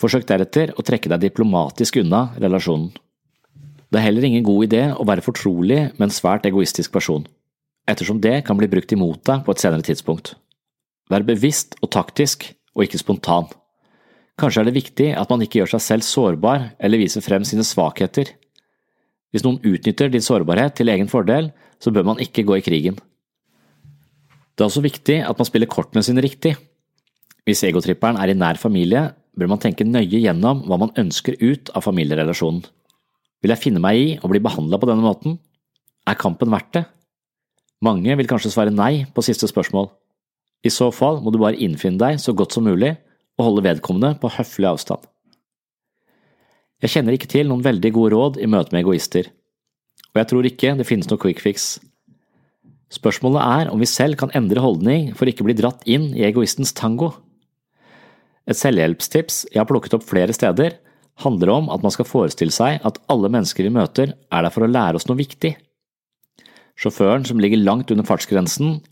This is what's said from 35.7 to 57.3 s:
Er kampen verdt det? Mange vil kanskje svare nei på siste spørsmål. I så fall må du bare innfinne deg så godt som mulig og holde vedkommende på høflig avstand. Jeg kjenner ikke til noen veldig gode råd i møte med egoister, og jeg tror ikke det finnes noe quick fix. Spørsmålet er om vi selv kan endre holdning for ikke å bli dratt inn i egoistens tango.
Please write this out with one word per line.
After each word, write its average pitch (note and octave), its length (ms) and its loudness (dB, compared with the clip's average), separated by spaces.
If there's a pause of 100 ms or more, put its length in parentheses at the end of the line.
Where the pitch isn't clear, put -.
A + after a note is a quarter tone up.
Er G2+ 140 -2
kampen A2+ 320 0
verdt - 240 -4
det? E3+ 80 -2 (1000)
Mange G#2+ 320 2
vil C3+ 160 0
kanskje A2 220 -2
svare G#2+ 180 2
nei C3 400 0
på - 160 -4
siste A2+ 240 0
spørsmål. G2 380 -2 (720)
I A#2 80 0
så B2 240 0
fall D3 300 0
må G#2+ 100 0
du A2+ 80 2
bare G#2+ 160 2
innfinne F#2 400 -2
deg C3+ 240 0
så A#2 140 -2
godt F#2+ 180 -2
som A2+ 140 0
mulig G#2 240 2 (480)
og A#2 80 2
holde G2+ 180 2
vedkommende F#2+ 540 0
på A#2+ 160 -2
høflig G2 320 -2
avstand. - 340 -4 (1800)
Jeg A#2 120 -2
kjenner C3 220 2
ikke - 140 -12
til D3 180 2
noen B2 160 -2
veldig A2+ 300 2
gode A2+ 200 4
råd C3+ 280 2
i A2+ 80 0
møte F#2 240 2
med F2 100 2
egoister, F2+ 460 0 (840)
og G#2+ 80 2
jeg A2+ 100 -2
tror B2 160 2
ikke B2+ 320 0
det B2 80 -4
finnes G2+ 240 -2
noe G#2+ 120 0
quick F2+ 200 0
fix. - 340 -4 (1160)
Spørsmålet C3 500 0
er C3+ 300 2
om G#2+ 80 0
vi A#2+ 80 2
selv C#3+ 320 0
kan C#3 160 -4
endre A2+ 240 0
holdning B2 560 0
for C3 140 0
ikke A2+ 140 -4
å G#2 40 2
bli A2+ 80 2
dratt A#2 320 -2
inn C#3+ 240 0
i A2 140 0
egoistens A#2+ 500 0
tango. A#2+ 360 -2 (1300)